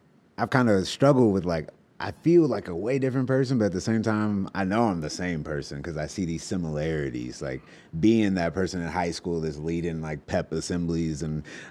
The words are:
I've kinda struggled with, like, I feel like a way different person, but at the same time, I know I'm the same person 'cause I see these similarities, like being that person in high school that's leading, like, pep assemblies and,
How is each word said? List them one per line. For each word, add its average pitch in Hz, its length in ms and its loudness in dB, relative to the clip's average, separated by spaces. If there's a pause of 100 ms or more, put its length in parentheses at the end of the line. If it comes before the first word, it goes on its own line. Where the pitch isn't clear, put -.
(380)
I've 117 120 -2
kinda 110 340 6
struggled 127 500 6
with, 92 120 0
like, 82 240 -2 (320)
I 101 100 -4 (100)
feel 165 260 6
like 113 220 -2
a - 60 -4
way 131 220 -2
different 127 300 0
person, 131 300 2
but 110 80 4
at 95 80 0
the 90 80 -2
same 113 200 0
time, 107 540 0
I 95 80 -2
know 104 200 2
I'm 90 180 0
the 76 80 -4
same 87 340 -4
person 71 400 -8
'cause 78 140 -8
I 76 100 -4
see 95 160 -6
these 82 200 -4
similarities, 73 1000 -4
like 67 200 -8 (380)
being 104 360 6
that 85 180 0
person 92 280 -2
in 85 60 -4
high 87 240 -2
school 85 300 -4
that's 76 160 -4
leading, 82 440 -4
like, 78 240 -8
pep 85 280 -4
assemblies 82 680 -2
and, 78 200 -4 (280)